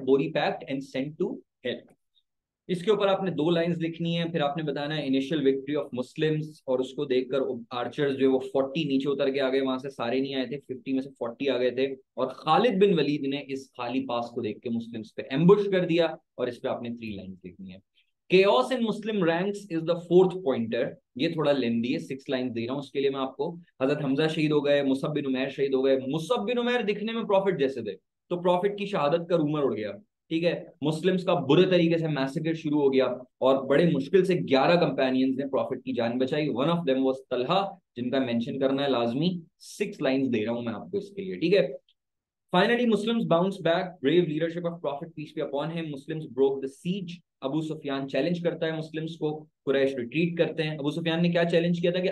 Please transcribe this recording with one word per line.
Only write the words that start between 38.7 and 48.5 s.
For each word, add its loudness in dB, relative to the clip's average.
है 0
लाजमी। 0
Six -8
lines 2
दे 0
रहा -2
हूं -6
मैं -6
आपको -6
इसके -8
लिए, -8
ठीक 0
है। 4
Finally, 4
Muslims 0
bounce 2
back, 0
brave 4
leadership -4
of -12
Prophet, -8
peace -12
be -4
upon -4
him, -6
Muslims -8
broke 4
the -8
siege। -6
Abu -2
Sufyan -6
challenge 0
करता -2